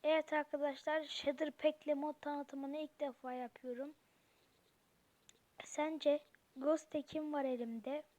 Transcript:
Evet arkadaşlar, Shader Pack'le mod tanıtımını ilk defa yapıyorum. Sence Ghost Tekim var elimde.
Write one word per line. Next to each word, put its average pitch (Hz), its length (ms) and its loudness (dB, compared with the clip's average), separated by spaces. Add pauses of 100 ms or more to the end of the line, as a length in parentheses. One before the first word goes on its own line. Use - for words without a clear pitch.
Evet 302 300 4
arkadaşlar, 294 680 0
Shader 285 480 0
Pack'le 302 440 2
mod 294 260 -2
tanıtımını 285 560 -4
ilk 302 220 -8
defa 254 340 -4
yapıyorum. 254 600 -6 (1700)
Sence 294 600 2 (320)
Ghost 302 360 2
Tekim 302 420 -2
var 277 120 2
elimde. 247 580 -2 (160)